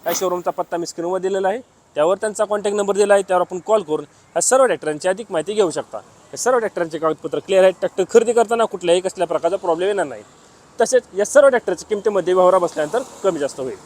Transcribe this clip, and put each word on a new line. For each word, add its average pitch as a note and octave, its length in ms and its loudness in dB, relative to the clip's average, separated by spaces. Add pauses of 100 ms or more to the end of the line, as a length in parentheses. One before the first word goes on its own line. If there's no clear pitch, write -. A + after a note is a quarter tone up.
या E3+ 100 -2
शोरूमचा F3+ 360 -2
पत्ता F3 260 -6
मी E3+ 80 -4
स्क्रीनवर F3 340 -6
दिलेला F#3+ 280 -2
आहे, G#3 120 -2 (360)
त्यावर F#3+ 220 2
त्यांचा G#3+ 280 -4
कॉन्टॅक्ट G#3 320 -2
नंबर G3+ 180 -2
दिला G3+ 180 4
आहे, G3+ 100 4
त्यावर F#3 180 0
आपण F3+ 180 -4
कॉल G#3 240 0
करून D3+ 220 -4
ह्या - 360 -8
सर्व C4 240 4
ट्रॅक्टरांची D#3 420 -4
अधिक G3 240 -4
माहिती E3+ 220 -4
घेऊ G3+ 180 2
शकता. C3+ 260 -8
हे - 400 -16
सर्व B3+ 200 0
ट्रॅक्टरांचे F3 400 -4
कागदपत्र D3+ 420 -4
क्लिअर F#3+ 240 2
आहेत. F#3+ 100 4
ट्रॅक्टर F#3 360 -4
खरेदी A#3 240 4
करताना A3+ 320 2
कुठल्याही F3 360 0
कसल्या F3+ 260 -4
प्रकारचा E3+ 300 -2
प्रॉब्लेम F3+ 300 -2
येणार G3 180 -2
नाही. A2+ 180 -14 (580)
तसेच A#3 220 2 (140)
या G3+ 80 0
सर्व C#4 220 6
ट्रॅक्टरच्या A3+ 400 0
किमतीमध्ये G3 460 0
व्यवहार F#3 240 6
बसल्यानंतर E3 460 -2 (200)
कमी F3+ 160 0
जास्त C#3 200 -6
होईल. B2+ 260 -8